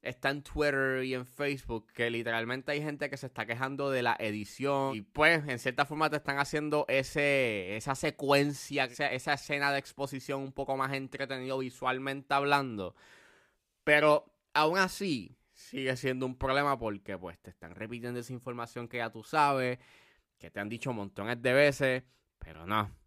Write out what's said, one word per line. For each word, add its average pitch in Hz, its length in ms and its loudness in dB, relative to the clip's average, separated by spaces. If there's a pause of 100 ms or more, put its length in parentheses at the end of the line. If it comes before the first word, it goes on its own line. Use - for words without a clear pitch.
está 131 300 -4
en 143 120 -4
Twitter 135 600 0
y 131 120 -2
en 127 120 -6
Facebook, 135 680 -6
que 117 160 0
literalmente 117 600 -2
hay 147 100 -2
gente 147 300 -4
que 139 60 -8
se 131 100 -10
está 113 200 -6
quejando 135 440 -4
de 131 120 0
la 117 180 2
edición 131 760 -2
y 107 80 -8
pues 151 460 4
en 123 100 -4
cierta 127 280 0
forma 156 220 0
te 147 100 0
están 139 200 -2
haciendo 151 480 0
ese, 131 920 0
esa 131 200 -4
secuencia, 143 880 2
esa, 127 260 -2
esa 131 220 -2
escena 143 400 0
de 139 80 2
exposición 139 600 -6
un 135 120 -8
poco 135 240 -2
más 135 160 0
entretenido 135 680 -6
visualmente 131 760 -4
hablando, 139 600 2 (880)
pero 151 500 6 (220)
aún 156 240 4
así 185 580 0 (160)
sigue 131 440 -4
siendo 131 300 0
un 127 120 -6
problema 139 400 2
porque 101 400 -6
pues 87 220 -12
te 92 100 -16
están 87 240 -16
repitiendo 120 460 -8
esa 120 120 -12
información 120 540 -8
que 120 120 -8
ya 113 120 -2
tú 110 140 -14
sabes, 135 560 2 (580)
que 85 140 -16
te 101 80 -6
han 104 80 -4
dicho 120 240 -6
montones 107 500 -6
de 123 100 4
veces, 135 520 4 (340)
pero 80 300 -14
no 104 200 2 (180)